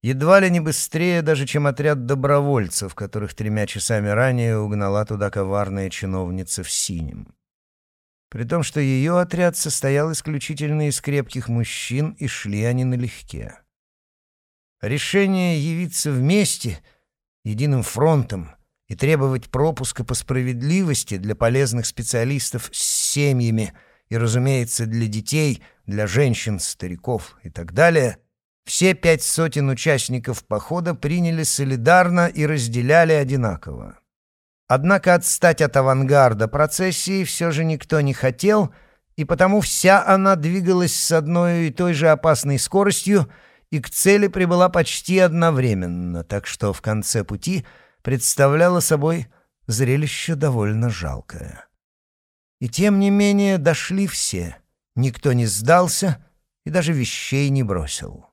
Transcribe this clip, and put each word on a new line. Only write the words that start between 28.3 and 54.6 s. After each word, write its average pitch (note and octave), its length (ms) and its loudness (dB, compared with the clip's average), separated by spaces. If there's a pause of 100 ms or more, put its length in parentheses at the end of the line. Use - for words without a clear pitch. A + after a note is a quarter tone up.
все F#3 280 2
пять E3 300 2
сотен D3+ 460 -2
участников B2+ 760 -2
похода E3 480 -4
приняли E3 500 -2
солидарно E3+ 840 4
и D3+ 180 -2
разделяли D3 680 2
одинаково. G#2+ 840 -2 (680)
Однако F3 480 4
отстать E3+ 460 2
от D3 140 0
авангарда C3 720 4
процессии F#3 760 -2
все E3+ 280 -2
же D#3+ 140 0
никто D#3 360 -2
не C#3 120 2
хотел, F#3 600 2 (440)
и D3 80 -2
потому F#3 360 4
вся - 460 4
она F#3+ 280 6
двигалась F3+ 600 0
с - 160 -2
одной E3+ 560 2
и C#3 40 -2
той F3 220 0
же D#3 160 4
опасной D3+ 480 2
скоростью G3 720 2 (400)
и D3+ 120 -2
к - 80 -12
цели G3+ 380 4
прибыла F3+ 420 2
почти F3 500 0
одновременно, G#2+ 1040 0
так G2+ 240 -6
что - 240 -4
в - 100 -8
конце G#2+ 420 -2
пути C3 420 -4 (360)
представляла C#3+ 800 2
собой D#3 480 0 (400)
зрелище C3+ 680 0
довольно A#2 540 0
жалкое. D2+ 800 -10 (920)
И B2 100 -4
тем G3 300 2
не G3 100 4
менее G3+ 480 2
дошли E3+ 500 0
все, - 500 -6 (380)